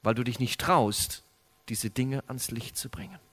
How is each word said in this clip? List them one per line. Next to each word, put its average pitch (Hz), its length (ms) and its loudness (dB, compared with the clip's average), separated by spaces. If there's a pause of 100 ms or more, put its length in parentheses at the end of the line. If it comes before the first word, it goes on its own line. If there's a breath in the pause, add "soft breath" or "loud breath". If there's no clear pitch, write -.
weil 110 120 4
du 120 80 0
dich 120 160 -2
nicht 123 220 0
traust, 123 600 4 (460)
diese 110 220 -2
Dinge 131 380 0
ans 123 220 -6
Licht - 280 -8
zu - 100 -6
bringen. 101 320 -12 (140)